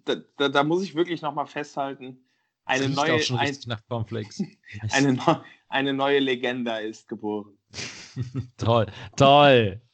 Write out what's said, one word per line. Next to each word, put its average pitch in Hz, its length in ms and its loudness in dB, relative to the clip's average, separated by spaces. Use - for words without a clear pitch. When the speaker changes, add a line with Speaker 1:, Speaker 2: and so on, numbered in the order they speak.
Speaker 1:
da, 131 120 -2
da, 139 120 0
da 143 140 2
muss 170 200 0
ich 165 100 -10
wirklich 170 300 -4
noch 147 100 -6
mal 143 140 -6
festhalten. 139 760 -10
Eine 135 180 -2
Speaker 2:
Es 135 60 -2
riecht 135 80 -2
Speaker 1:
neue, 156 180 0
Speaker 2:
auch 156 60 2
schon 131 180 -4
Speaker 1:
ein-, 143 80 -2
Speaker 2:
richtig 139 180 -10
nach 117 240 -10
Cornflakes. 113 540 -8
Speaker 1:
<laughs> 104 240 -10
eine 139 220 2
neu-, 139 260 0
eine 139 260 -4
neue 139 260 0
Legende 123 640 -4
ist 110 260 -12
geboren. 104 500 -10
Speaker 2:
<laughs> - 840 -12
Toll, 110 300 2
toll. 139 640 8